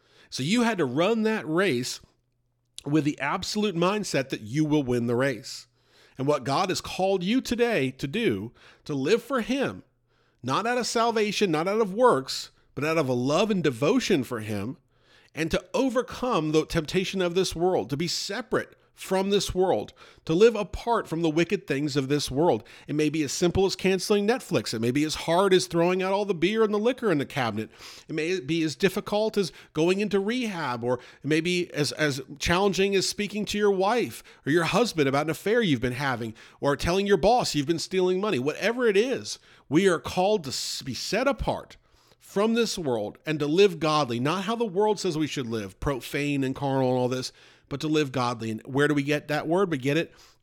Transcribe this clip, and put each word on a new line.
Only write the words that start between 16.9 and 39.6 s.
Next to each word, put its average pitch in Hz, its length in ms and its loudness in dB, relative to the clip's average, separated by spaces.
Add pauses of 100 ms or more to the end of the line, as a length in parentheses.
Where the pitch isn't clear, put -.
of 175 140 0
this 185 180 0
world, 175 360 0
to 143 60 -4
be 165 120 -2
separate - 640 -4 (200)
from 190 360 -2
this 202 240 0
world, 180 380 0 (320)
to 160 100 -2
live 220 220 8
apart 226 500 -2
from 165 160 -4
the 165 80 4
wicked 170 380 0
things 139 260 -2
of 135 140 0
this 143 240 0
world. 139 320 2 (240)
It 143 80 -2
may 151 120 2
be 156 140 -2
as 139 80 -4
simple 185 340 2
as 180 120 0
canceling 196 500 0
Netflix. 196 480 -2
It 110 60 -2
may 120 100 2
be 147 140 2
as 151 100 -4
hard 185 400 2
as 180 140 4
throwing 180 340 2
out 190 100 -2
all 202 120 0
the 196 100 -2
beer 208 300 2
and 208 100 0
the 208 60 2
liquor 226 320 0
in 147 60 2
the 131 60 0
cabinet. 110 460 -4 (380)
It 151 80 -6
may 175 240 -2
be 160 240 0
as 151 100 -2
difficult 208 600 0
as 190 160 0 (200)
going 180 280 2
into 202 180 0
rehab, 196 640 -2
or 123 120 0 (280)
it 139 60 -4
may 156 120 4
be 175 320 0
as, 147 200 -2
as 143 280 -2 (200)
challenging 196 560 2
as 180 120 0
speaking 208 360 -6
to - 120 -6
your 208 140 2
wife 190 540 0 (200)
or 135 60 -2
your 165 140 4
husband 160 440 2
about 139 180 0
an 160 40 -4
affair 220 320 0
you've 143 180 2
been 123 120 -2
having, 120 420 -4 (260)
or 139 140 2
telling 190 320 0
your 196 120 4
boss 220 360 2
you've 143 140 0
been 165 100 0
stealing 185 420 0
money. 196 200 0
Whatever 220 480 0
it 190 80 4
is, 202 420 -2 (300)